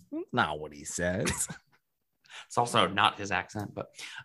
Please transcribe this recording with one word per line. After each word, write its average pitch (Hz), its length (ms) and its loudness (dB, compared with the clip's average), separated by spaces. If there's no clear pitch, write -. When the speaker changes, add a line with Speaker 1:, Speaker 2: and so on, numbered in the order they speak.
Speaker 1:
Not 78 260 2
what 76 160 -10
he 73 100 -16
says. - 680 0
<laughs> - 60 -12
Speaker 2:
It's - 100 0
also 113 280 6
not 101 320 4
his 101 140 -4
accent, 101 420 -4
but, - 120 -6